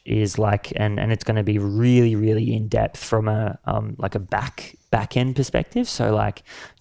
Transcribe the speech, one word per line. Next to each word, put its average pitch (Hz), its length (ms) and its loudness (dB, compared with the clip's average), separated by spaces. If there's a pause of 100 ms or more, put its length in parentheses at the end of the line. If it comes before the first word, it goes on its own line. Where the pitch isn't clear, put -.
is 107 320 0
like, 104 380 0
and, 104 240 0
and 107 120 0
it's 107 120 -2
gonna 107 180 0
be 107 160 2
really, 113 580 4
really 110 380 2
in 110 140 -2
depth 110 360 -2
from 110 240 0
a, 107 380 -2
um, 107 320 -2
like, - 160 -4
a 110 60 -2
back, - 560 -6 (160)
back 104 260 0
end 127 180 0
perspective. - 540 -2
So, 110 240 0
like, 107 300 -2 (380)